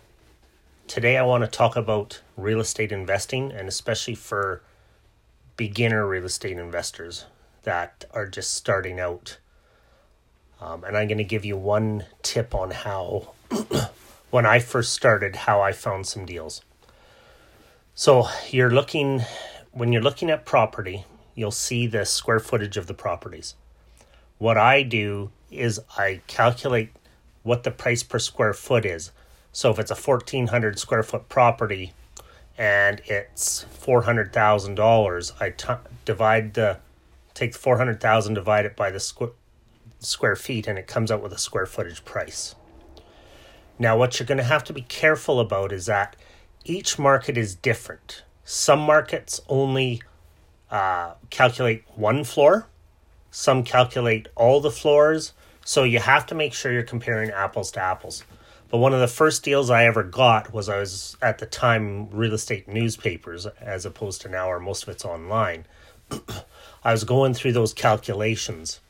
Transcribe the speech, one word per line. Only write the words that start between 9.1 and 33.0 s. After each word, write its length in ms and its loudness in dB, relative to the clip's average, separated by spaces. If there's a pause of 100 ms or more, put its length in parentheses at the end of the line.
Um, 240 -12
and 100 -6
I'm 140 0
gonna 160 -2
give 180 -6
you 140 -6
one 480 0 (180)
tip 320 -4
on 160 -6
how, 600 -8 (180)
<clears throat> 760 -6
when 160 4
I 140 6
first 340 -2
started, 420 2
how 260 0
I 120 0
found 340 -8
some 180 -10
deals. 360 -12 (1300)
So 340 6 (200)
you're 220 4
looking, 520 2 (500)
when 180 0
you're 100 4
looking 280 0
at 160 -2
property, 580 0 (320)
you'll 160 -4
see 360 -4
the 160 -2
square 360 0
footage 360 -2
of 120 -6
the 60 -10
properties. 640 -10 (840)
What 180 4
I 260 6
do 480 -4 (180)
is 300 -4 (180)
I 300 -2
calculate 640 0 (540)
what 200 0
the 80 -4
price 320 -2
per 160 -4
square 340 0
foot 320 0
is. 280 -8 (400)
So 160 0
if 100 2
it's 120 -6
a 40 -4
fourteen 520 0
hundred 320 -2
square 240 0
foot 260 -8
property 640 2 (640)
and 480 2